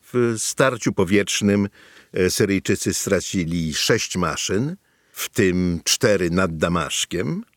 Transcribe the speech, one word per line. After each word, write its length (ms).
W 260
starciu 540
powietrznym, 760
e, 180
Syryjczycy 640
stracili 800
sześć 420
maszyn, 600
w 160
tym 560
cztery 460
nad 260
Damaszkiem. 880